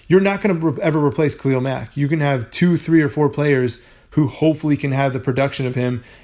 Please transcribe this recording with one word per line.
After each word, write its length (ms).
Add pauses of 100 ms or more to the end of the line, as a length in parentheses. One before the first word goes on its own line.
You're 140
not 220
gonna 120
re-, 260
ever 240
replace 300
Khalil 260
Mack. 360
You 100
can 140
have 320
two, 240
three, 260
or 60
four 220
players 520 (280)
who 180
hopefully 480
can 160
have 200
the 60
production 480
of 80
him, 300 (200)